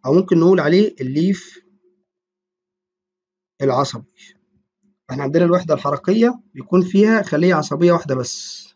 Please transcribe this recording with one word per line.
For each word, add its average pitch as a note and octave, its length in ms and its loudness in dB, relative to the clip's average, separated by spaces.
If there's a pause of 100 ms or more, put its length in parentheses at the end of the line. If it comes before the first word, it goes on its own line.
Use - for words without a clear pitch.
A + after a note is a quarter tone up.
أو C3+ 60 0
ممكن F3+ 280 2
نقول F3+ 200 4
عليه F3+ 400 0
الليف D#3 640 -4 (2000)
العصبي. C3 420 -4 (1040)
إحنا C3+ 120 -8
عندنا D#3 220 0
الوحدة E3+ 300 0
الحركية G3+ 680 0 (140)
بيكون F3+ 280 0
فيها G3+ 400 2
خلية E3+ 320 0
عصبية D#3 380 0
واحدة D#3+ 220 -2
بس. - 600 -10